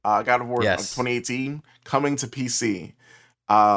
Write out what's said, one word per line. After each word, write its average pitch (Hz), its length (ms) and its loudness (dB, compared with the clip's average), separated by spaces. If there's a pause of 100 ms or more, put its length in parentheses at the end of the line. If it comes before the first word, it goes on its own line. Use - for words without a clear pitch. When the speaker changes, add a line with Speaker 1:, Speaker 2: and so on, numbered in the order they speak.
Speaker 1:
Uh, 107 200 2
God 123 180 2
of 120 60 -8
War, 120 140 -2
uh, - 20 2
Speaker 2:
Yes. 101 320 0
Speaker 1:
twenty 123 220 -2
eighteen 131 460 -6 (200)
coming 143 340 0
to 123 100 -4
P 127 200 -6
C. 104 460 -4 (560)
Um, 104 80 4 (200)